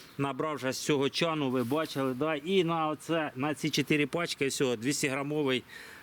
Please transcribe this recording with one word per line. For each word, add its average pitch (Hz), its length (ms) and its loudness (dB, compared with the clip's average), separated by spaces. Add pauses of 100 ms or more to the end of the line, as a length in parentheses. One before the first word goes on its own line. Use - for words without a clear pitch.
(180)
Набрав 139 380 -2
вже 127 160 -2
з - 60 -4
цього 139 320 2
чану, 156 400 0
ви 123 140 2
бачили, 135 500 0
да? 151 220 0
І 175 280 4
на 165 240 2
оце, 151 480 -2
на 143 180 0
ці 151 160 -2
чотири 147 360 2
пачки 160 420 -2
всього 127 280 2
двісті 139 320 0
грамовий 139 560 0 (380)